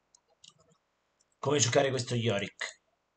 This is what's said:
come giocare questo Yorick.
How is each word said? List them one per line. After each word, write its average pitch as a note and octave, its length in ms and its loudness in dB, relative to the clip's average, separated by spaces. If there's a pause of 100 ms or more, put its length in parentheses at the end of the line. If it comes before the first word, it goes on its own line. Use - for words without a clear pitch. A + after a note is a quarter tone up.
(1400)
come D3 200 0
giocare C3+ 320 2
questo B2 260 -4
Yorick. G2+ 640 -4 (360)